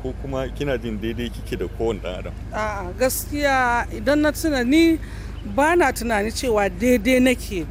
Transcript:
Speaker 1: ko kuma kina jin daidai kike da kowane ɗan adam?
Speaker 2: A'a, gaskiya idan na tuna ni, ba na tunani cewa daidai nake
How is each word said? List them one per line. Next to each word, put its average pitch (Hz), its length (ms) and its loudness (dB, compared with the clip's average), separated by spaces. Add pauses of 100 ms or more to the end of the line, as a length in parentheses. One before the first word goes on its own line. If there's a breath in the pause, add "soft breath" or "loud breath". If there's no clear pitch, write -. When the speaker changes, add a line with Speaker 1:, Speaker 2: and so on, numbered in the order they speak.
Speaker 1:
ko 131 180 -6
kuma 135 300 -4
kina 139 260 -2
jin 110 240 -4
daidai 113 300 -4
kike - 260 -8
da 92 100 -4
kowane 113 360 -2
ɗan 90 160 -6
adam? 90 140 -10 (200)
Speaker 2:
A'a, 202 460 -4
gaskiya 262 880 0 (100)
idan 269 240 2
na 302 120 2
tuna 277 320 0
ni, 320 340 6 (560 loud breath)
ba 311 220 4
na 285 160 4
tunani 220 420 0
cewa 208 340 2
daidai 247 540 4
nake 240 480 0